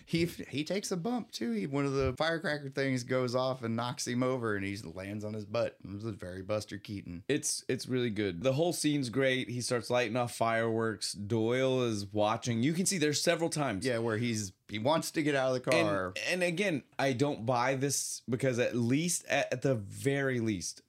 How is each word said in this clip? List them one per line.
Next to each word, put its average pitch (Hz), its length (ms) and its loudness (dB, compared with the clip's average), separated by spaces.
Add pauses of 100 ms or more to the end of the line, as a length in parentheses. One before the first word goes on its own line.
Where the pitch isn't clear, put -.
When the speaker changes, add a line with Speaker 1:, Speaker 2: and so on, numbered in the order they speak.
Speaker 1:
He, 165 200 0 (240)
he 147 160 -4
takes 190 260 -4
a 190 60 -2
bump 226 340 -4
too. 233 220 -4
He, 196 160 -2
one 139 180 0
of 135 60 0
the 135 260 2
firecracker 156 520 -2
things 135 340 0
goes 127 320 0
off 127 260 0
and 113 140 -2
knocks 123 320 -4
him 123 160 0
over, 117 320 0
and 98 100 -4
he 98 120 -4
lands 98 460 -8
on 107 80 -6
his 107 120 -6
butt. 110 400 -2
It 92 80 -10 (100)
was 110 140 -6
very 92 260 -10
Buster 104 340 -4
Keaton. 95 520 -10
Speaker 2:
It's, - 400 0
it's 123 180 -2
really 123 240 0
good. 95 320 0
The 131 120 4
whole 170 180 2
scene's 147 380 0
great. 131 380 2
He 120 120 -4
starts 117 300 -2
lighting 123 260 2
off 120 180 0
fireworks. 113 760 0 (240)
Doyle 127 460 2
is 107 320 0
watching. 113 480 2
You 151 100 4
can 175 140 0
see 196 100 2
there's 151 240 2
several 170 300 2
times. 127 340 -2
Speaker 1:
Yeah, 123 140 2
where 113 180 0
he's, 107 360 -2 (180)
he 107 80 -4
wants 151 320 0
to 165 120 -2
get 147 120 2
out 131 200 2
of 127 80 -2
the - 140 0
Speaker 2:
And, 165 100 4
Speaker 1:
car. 92 280 0 (180)
Speaker 2:
and 180 100 0
again, 175 400 2 (160)
I 135 140 2
don't 127 320 0
buy 123 300 2
this - 520 -2
because 123 320 2
at 120 160 2
least, 135 540 2
at, - 240 2
at 127 80 -2
the 135 140 4
very 120 640 0
least 107 480 -2